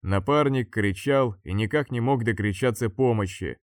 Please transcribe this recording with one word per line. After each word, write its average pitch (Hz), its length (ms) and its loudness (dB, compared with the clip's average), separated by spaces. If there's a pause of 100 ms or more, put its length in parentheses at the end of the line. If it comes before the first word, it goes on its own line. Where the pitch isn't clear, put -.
Напарник 131 680 0
кричал 113 720 0
и 87 120 -8
никак 110 360 0
не 120 100 -4
мог 123 240 2
докричаться 107 680 0
помощи. 104 760 -2